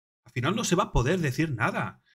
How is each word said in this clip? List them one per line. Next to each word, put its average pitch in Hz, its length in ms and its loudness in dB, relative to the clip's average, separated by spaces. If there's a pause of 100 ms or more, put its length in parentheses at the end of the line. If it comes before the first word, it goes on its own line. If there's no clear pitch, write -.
(240)
Al - 80 -20
final 139 220 -2
no 247 80 -2
se - 140 2
va 202 80 2
a 226 80 -8
poder 143 260 2
decir 156 340 -2
nada. 117 480 -2 (140)